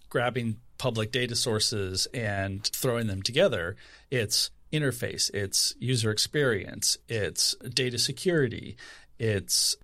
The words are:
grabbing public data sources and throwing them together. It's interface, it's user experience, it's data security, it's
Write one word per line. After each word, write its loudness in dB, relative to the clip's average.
grabbing 0
public 0
data 0
sources 0
and -2
throwing 0
them -2
together. 2
It's 0
interface, 0
it's 0
user 2
experience, 0
it's 0
data 0
security, 0
it's 2